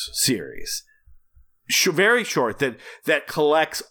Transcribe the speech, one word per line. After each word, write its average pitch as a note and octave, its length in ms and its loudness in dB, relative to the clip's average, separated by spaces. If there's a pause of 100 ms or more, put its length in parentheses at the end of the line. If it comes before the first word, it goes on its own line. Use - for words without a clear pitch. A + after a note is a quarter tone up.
(140)
series, - 720 -4 (840)
sh-, - 220 2
very G3+ 340 2
short, A#2+ 340 -2
that, B2+ 180 0 (300)
that D3+ 220 0
collects D#3 640 2